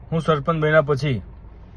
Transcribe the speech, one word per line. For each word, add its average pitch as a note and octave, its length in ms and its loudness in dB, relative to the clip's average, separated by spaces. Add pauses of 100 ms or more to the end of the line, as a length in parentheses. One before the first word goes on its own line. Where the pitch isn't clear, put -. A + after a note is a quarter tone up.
(120)
હું D#3+ 100 0
સરપંચ D#3 420 0
બન્યા D#3 180 6
પછી C#3 400 0 (560)